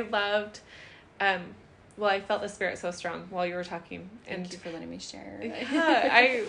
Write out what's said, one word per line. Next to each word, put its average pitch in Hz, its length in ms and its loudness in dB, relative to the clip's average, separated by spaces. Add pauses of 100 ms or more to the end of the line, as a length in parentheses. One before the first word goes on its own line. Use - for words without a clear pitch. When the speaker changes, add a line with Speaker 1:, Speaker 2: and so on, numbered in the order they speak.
Speaker 1:
loved, 208 520 0 (580)
um, 190 220 2 (560)
well, 208 120 2
I 196 120 2
felt 208 200 0
the 202 60 -4
Spirit 190 300 -4
so 180 140 -4
strong 175 380 -8
while 180 160 0
you 175 100 -2
were 180 100 -4
talking. 175 440 -10 (160)
Speaker 2:
Thank 190 120 -8
Speaker 1:
And 180 160 -8
Speaker 2:
you 180 40 -10
for 175 140 -10
letting 170 180 -10
me 175 100 -10
share. - 440 -12
Speaker 1:
Yeah, 262 680 4
I, 240 360 8